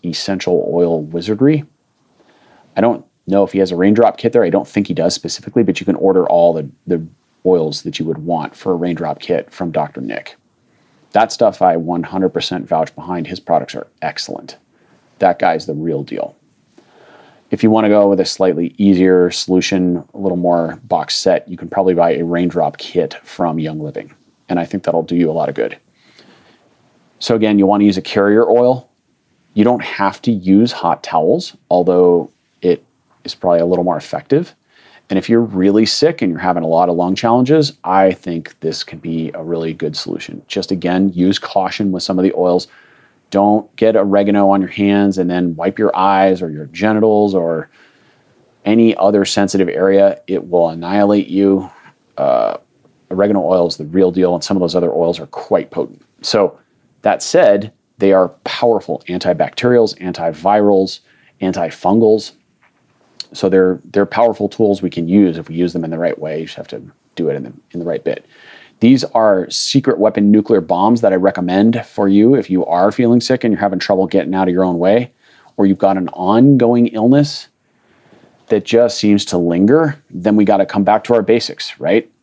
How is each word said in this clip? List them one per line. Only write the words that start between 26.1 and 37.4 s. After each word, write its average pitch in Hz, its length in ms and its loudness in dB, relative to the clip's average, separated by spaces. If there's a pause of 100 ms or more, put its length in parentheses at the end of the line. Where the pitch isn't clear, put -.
So - 140 -2
again, 107 240 2
you 98 80 4
wanna 101 180 2
use 101 120 4
a 90 60 -6
carrier 104 480 2
oil. 123 400 2 (640)
You 208 100 4
don't 123 180 0
have - 400 -4
to 123 80 -2
use 101 420 2
hot - 300 -4
towels, 87 540 -2 (140)
although 87 600 2 (300)
it 90 240 0 (400)
is - 100 -14
probably 87 260 0
a 85 60 0
little 87 180 0
more 87 120 -2
effective. 135 580 -4 (560)
And 98 80 0
if 90 100 -6
you're 117 120 4
really 101 460 2
sick 165 340 0
and 95 100 -2
you're 80 80 -6
having 87 260 -2
a 80 40 -4
lot 87 220 2
of 85 60 0
lung 90 180 0
challenges, 127 580 2 (100)